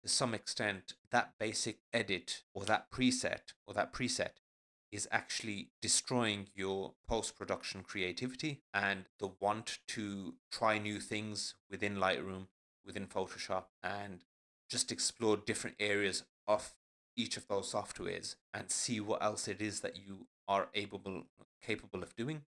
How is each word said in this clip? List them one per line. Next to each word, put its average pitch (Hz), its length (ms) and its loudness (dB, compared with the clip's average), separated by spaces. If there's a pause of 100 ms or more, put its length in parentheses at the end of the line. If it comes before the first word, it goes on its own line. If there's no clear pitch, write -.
to 107 60 -8
some 120 260 4
extent, 101 600 -2 (160)
that - 280 4
basic 110 400 -2 (140)
edit 101 500 0 (100)
or 98 120 -6
that 104 260 4
preset, - 640 2 (140)
or 101 80 -12
that - 180 2
preset - 500 -2 (480)
is 101 200 -4
actually - 600 -2 (100)
destroying 107 720 2
your 95 380 -2 (160)
post-production 98 760 -2
creativity 127 760 -2 (140)
and 98 320 0 (120)
the 98 120 -2 (100)
want 107 380 0 (100)
to 101 460 -4 (160)
try 110 260 4
new 104 240 -2
things 107 540 -4 (160)
within 101 260 2
Lightroom, 95 520 2 (360)
within 98 220 -6
Photoshop, 95 600 -2 (160)
and 98 420 -4 (480)
just - 180 0
explore - 460 4
different 104 420 -4
areas 101 460 2 (220)
of - 280 2 (400)
each 113 220 -2
of - 100 -10
those 98 260 0
softwares 92 640 -4 (180)
and - 160 -6
see 117 300 0
what 104 220 2
else 104 240 0
it 98 140 -4
is 107 200 -2
that - 160 -4
you 98 300 -12 (220)
are 98 260 4
able, 98 500 -4 (380)
capable 104 400 -4
of - 140 -12
doing. 147 260 -4 (140)